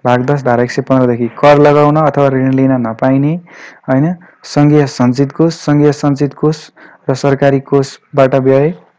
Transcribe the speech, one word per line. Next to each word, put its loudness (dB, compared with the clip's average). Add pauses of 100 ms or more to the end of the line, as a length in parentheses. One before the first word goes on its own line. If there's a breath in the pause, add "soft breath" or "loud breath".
भाग 2
दस -2
धारा 0
एक -4
सय -6
पन्ध्रदेखि 0
कर 2
लगाउन 4
अथवा 0
ऋण 0
लिन 0
नपाइने, -2 (540 loud breath)
होइन, 0 (280 soft breath)
सङ्घीय 2
सञ्चित -2
कोष, -2
सङ्घीय 0
सञ्चित -2
कोष -4 (400 loud breath)
र -2
सरकारी 0
कोषबाट -2
व्यय 0 (260)